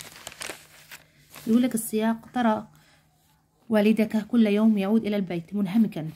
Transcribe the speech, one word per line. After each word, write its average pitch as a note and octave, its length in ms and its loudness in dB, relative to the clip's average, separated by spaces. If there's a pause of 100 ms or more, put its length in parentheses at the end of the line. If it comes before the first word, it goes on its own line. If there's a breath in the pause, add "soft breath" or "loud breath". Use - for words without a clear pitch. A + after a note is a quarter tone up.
(1500 soft breath)
يقول A#3 160 4
لك B3+ 120 -2
السياق: A3 420 -2 (180)
"ترى A3 340 0 (1000 soft breath)
والدك G#3+ 580 2
كل A3+ 200 2
يوم G#3 320 4
يعود G#3 260 0
إلى G#3 120 -2
البيت F3 380 -6
منهمكا F#3+ 600 0